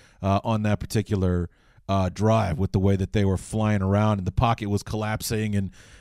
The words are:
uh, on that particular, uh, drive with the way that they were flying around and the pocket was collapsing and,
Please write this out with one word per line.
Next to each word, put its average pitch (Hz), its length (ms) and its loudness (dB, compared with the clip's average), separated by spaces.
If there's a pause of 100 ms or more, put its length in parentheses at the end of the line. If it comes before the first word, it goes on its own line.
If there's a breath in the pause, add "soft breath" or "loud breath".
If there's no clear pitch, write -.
(200 soft breath)
uh, 98 220 2
on 110 220 -2
that 104 160 0
particular, 92 680 0 (400 soft breath)
uh, 95 240 0
drive 104 460 2
with 95 140 -2
the 98 80 2
way 98 160 4
that 92 160 -4
they 104 120 2
were 95 120 2
flying 107 440 -2
around 101 380 2
and 92 80 -6
the 92 60 -4
pocket 117 340 0
was 101 160 0
collapsing 107 720 -4
and, 98 160 -2 (300 loud breath)